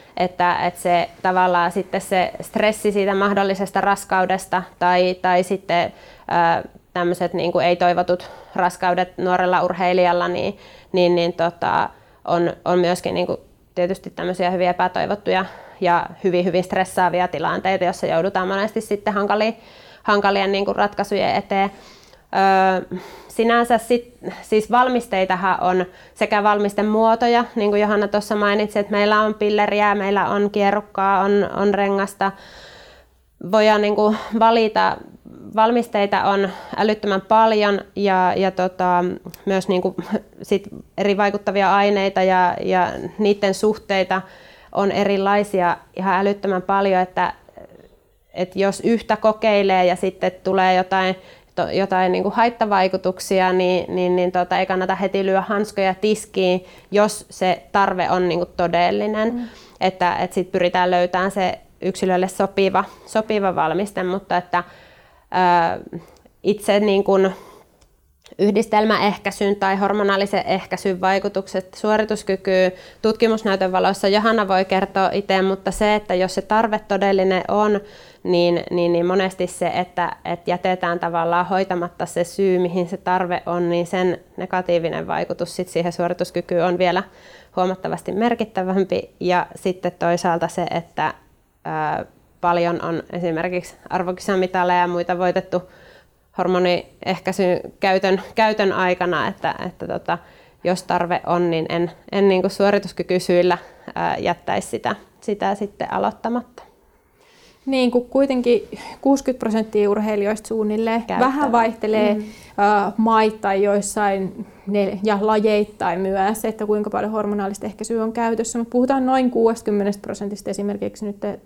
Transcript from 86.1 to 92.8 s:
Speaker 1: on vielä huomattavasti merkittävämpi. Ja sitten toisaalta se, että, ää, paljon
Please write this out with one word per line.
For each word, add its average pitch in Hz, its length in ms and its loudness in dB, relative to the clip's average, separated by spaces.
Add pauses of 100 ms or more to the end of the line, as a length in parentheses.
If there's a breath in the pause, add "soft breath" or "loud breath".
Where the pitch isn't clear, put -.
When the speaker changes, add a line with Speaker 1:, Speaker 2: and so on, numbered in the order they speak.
Speaker 1:
on 180 120 0
vielä 180 260 2 (520 loud breath)
huomattavasti 180 560 -4
merkittävämpi. 190 1000 -2 (100)
Ja 180 360 0
sitten 185 440 -4
toisaalta 170 480 0
se, 175 240 -4
että, 160 420 -6 (520)
ää, 156 400 -4 (360)
paljon 175 400 0